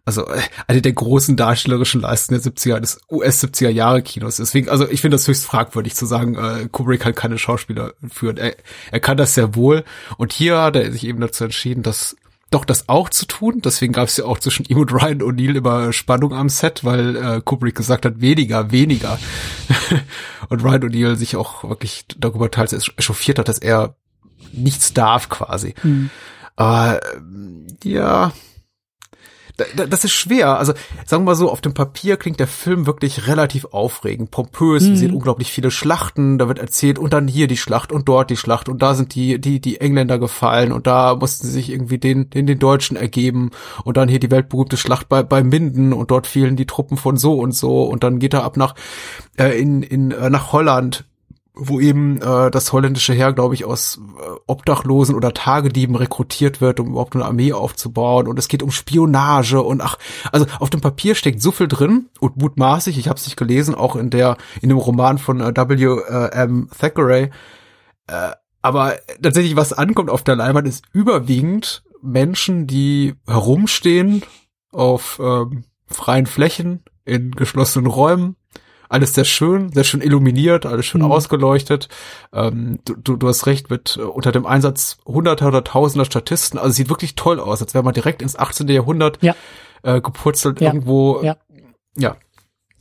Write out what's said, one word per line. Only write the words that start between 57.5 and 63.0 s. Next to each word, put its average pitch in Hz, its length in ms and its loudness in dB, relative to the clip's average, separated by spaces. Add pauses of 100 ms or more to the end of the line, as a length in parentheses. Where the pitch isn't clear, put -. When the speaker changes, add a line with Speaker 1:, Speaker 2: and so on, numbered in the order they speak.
Speaker 1:
aufzubauen. 120 800 0
Und 131 100 -4
es - 80 -4
geht 139 160 -2
um 139 80 -2
Spionage 139 920 2
und 135 200 -2
ach, - 160 -6 (340)
also 147 140 4 (140)
auf 139 100 -2
dem 160 100 -2
Papier 156 340 0
steckt 120 280 0
so 175 100 2
viel 180 160 2
drin 180 380 2 (160)
und 131 160 0
mutmaßlich, 143 600 0
ich 120 120 -2